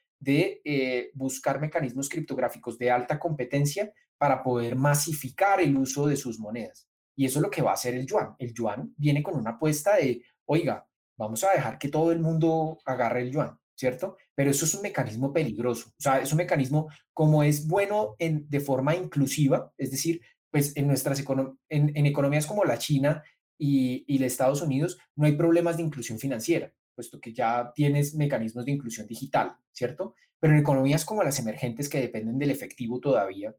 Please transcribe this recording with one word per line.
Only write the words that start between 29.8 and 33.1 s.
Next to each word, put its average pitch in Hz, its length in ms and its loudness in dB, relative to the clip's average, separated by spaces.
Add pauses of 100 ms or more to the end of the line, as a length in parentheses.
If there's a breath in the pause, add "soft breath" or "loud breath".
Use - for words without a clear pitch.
Pero 156 140 6
en 151 60 8
economías 143 440 2
como 214 180 -2
las 143 160 0
emergentes 117 500 -4
que 147 120 -2
dependen 113 380 -4
del 143 120 0
efectivo 120 500 -6
todavía, 104 580 0